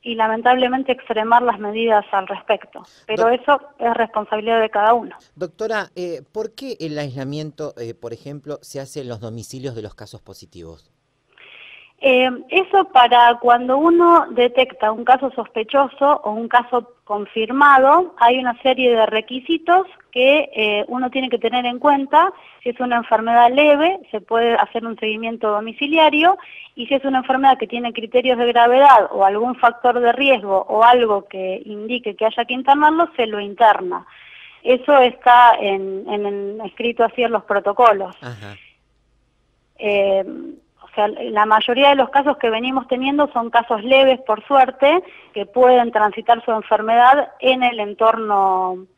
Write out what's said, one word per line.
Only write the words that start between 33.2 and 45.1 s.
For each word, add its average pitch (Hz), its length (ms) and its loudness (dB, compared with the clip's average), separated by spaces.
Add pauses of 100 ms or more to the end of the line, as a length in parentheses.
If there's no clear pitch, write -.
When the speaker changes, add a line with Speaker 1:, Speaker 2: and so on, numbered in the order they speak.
Speaker 1:
lo 208 140 -8
interna. 202 640 0 (560)
Eso 254 380 2
está 247 600 6
en, 196 480 -6
en, 208 200 -6
en 202 360 -10
escrito 233 400 -4
así 226 200 -2
en 233 80 -2
los 208 140 -4
protocolos. 202 760 0
Speaker 2:
Ajá. 104 340 -16 (1200)
Speaker 1:
Eh, 196 440 -2 (580)
o - 140 -20
sea, 208 120 0
la 214 380 -2
mayoría 233 440 2
de 285 60 4
los 262 140 0
casos 277 280 0
que 233 120 -2
venimos 247 380 -6
teniendo 277 440 -2
son 233 200 -6
casos 226 320 -2
leves, 262 380 2
por 214 260 -4
suerte, 277 560 2 (300)